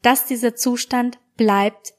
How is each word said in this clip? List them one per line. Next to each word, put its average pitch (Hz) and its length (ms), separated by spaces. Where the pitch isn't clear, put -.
dass 254 240
dieser 233 280
Zustand 247 640
bleibt 208 640